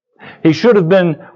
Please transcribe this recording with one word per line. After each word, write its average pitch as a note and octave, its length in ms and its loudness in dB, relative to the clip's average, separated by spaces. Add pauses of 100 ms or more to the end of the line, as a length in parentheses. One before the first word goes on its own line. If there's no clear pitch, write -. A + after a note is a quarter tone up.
(420)
He D#3+ 120 0
should A3 220 0
have F3+ 120 0
been F3 340 -2 (140)